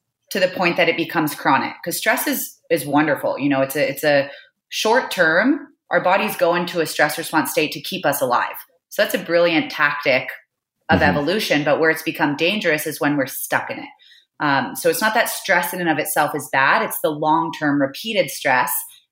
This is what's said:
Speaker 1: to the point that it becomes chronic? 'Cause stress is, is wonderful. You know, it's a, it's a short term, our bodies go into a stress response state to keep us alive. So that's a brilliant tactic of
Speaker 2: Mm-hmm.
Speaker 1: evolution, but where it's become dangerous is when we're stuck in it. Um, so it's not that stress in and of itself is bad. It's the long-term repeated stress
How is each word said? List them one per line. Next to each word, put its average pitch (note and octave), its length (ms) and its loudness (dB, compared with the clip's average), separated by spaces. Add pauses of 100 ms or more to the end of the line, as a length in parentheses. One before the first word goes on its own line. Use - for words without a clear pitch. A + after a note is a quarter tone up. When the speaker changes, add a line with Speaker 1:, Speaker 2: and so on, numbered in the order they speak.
(320)
Speaker 1:
to G#3 80 -2
the F#3 80 4
point F3+ 300 0
that E3 120 4
it E3 80 0
becomes D#3+ 380 -2
chronic? - 380 0 (100)
'Cause E3+ 140 -6
stress A#3 300 0
is, - 300 -4 (140)
is D#3 140 0
wonderful. C#3 520 0
You C3+ 120 0
know, C3+ 120 2
it's C3+ 140 -2
a, C#3+ 140 0
it's C#3 140 -8
a C#3+ 260 4 (400)
short - 420 0
term, F#3+ 560 2 (240)
our F3 100 2
bodies G3+ 340 2
go E3+ 200 2
into F3+ 240 -2
a D#3 80 0
stress D3+ 300 0
response D#3 340 -2
state D3+ 220 0
to D3 80 -10
keep E3+ 240 -6
us C#3 160 0
alive. A#2+ 340 -2 (340)
So - 140 0
that's G#3+ 100 -4
a A3 60 0
brilliant E3+ 520 2
tactic D3 580 0 (600)
of F3 100 6
Speaker 2:
Mm-hmm. D3+ 180 4
Speaker 1:
evolution, D3+ 460 0
but C#3+ 160 2
where D#3+ 120 4
it's D#3+ 120 -2
become D3+ 320 -2
dangerous E3 500 0
is D3+ 140 -6
when D3 160 2
we're C#3 120 0
stuck - 420 -4
in - 100 -10
it. - 100 -14 (500)
Um, C#3 360 0
so - 140 0
it's D#3+ 100 0
not F#3+ 140 0
that A3+ 160 0
stress - 440 -2
in F#3 60 -4
and F3 100 0
of D3 100 2
itself D3 360 0
is C#3+ 160 -8
bad. C#3+ 320 4
It's F#3 180 -6
the E3+ 80 0
long-term D#3 720 0
repeated E3+ 480 -2
stress B2+ 420 0 (400)